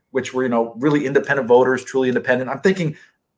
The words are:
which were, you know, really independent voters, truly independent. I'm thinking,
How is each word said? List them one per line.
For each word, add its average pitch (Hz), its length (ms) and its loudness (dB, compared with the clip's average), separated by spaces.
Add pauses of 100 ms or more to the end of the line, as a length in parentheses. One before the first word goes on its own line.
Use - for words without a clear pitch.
(120)
which 127 220 -6
were, 127 80 -2
you 131 80 0
know, 117 300 0
really 147 260 0
independent 135 420 0
voters, 123 360 4
truly 131 240 -2
independent. 123 420 -2
I'm 147 120 -8
thinking, 190 340 -2 (420)